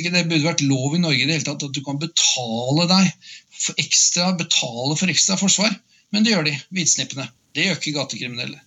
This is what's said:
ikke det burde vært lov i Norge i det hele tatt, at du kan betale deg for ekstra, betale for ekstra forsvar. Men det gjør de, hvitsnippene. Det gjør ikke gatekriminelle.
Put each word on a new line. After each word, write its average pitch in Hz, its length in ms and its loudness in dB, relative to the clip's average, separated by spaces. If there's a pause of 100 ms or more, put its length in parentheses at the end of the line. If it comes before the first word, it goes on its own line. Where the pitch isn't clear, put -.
ikke 175 160 -2
det 170 120 2
burde 160 200 2
vært 160 160 0
lov 135 320 2
i 180 80 2
Norge 139 160 2
i 139 80 0
det 160 80 2
hele 143 120 -4
tatt, 147 200 -6
at 131 80 -8
du 135 80 -8
kan 143 160 -6
betale 131 920 0
deg 190 160 6 (520)
for - 200 -4
ekstra, - 500 2 (100)
betale 131 560 -2
for 185 160 0
ekstra - 280 2
forsvar. 196 320 2 (440)
Men 214 80 4
det 226 80 4
gjør 156 160 2
de, 147 80 -2 (200)
hvitsnippene. 135 520 -2 (280)
Det 170 120 0
gjør 160 120 -2
ikke 147 200 -4
gatekriminelle. 127 680 -10